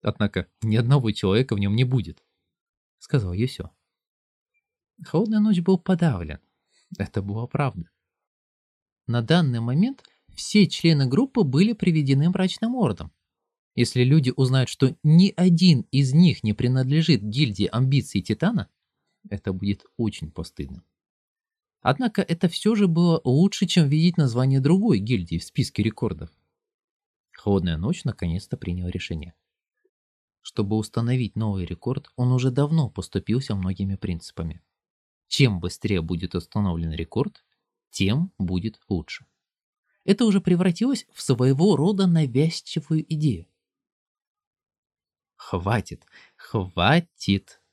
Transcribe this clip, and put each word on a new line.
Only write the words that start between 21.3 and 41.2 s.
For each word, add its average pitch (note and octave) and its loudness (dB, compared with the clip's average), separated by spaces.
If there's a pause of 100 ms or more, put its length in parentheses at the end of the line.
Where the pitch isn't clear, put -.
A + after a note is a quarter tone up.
Однако A3 0
это E3 -2
всё G#3+ 0
же G3+ 2
было E3 2
лучше, E3+ 2
чем D#3+ 2
видеть E3 2
название C3 2
другой E3+ 2
гильдии G2 -2
в - -8
списке - -4
рекордов. G#2 -4 (1000)
Холодная F2+ 0
ночь A2 -4
наконец-то F2 -6
принял F2 -6
решение. E2+ -10 (1120)
Чтобы G#2+ -4
установить A#2 -4
новый G2+ -4
рекорд, - -8
он B2 0
уже B2+ 2
давно C#3+ 0
поступился G#2+ -4
многими F#2+ -4
принципами. E2 -10 (640)
Чем A2+ 2
быстрее F#2 -4
будет F2 -6
установлен E2+ -4
рекорд, E2 -6 (480)
тем B2 -2
будет F#2 -4 (120)
лучше. - -6 (800)
Это G#3+ 2
уже G3 2
превратилось F3+ 0
в - -16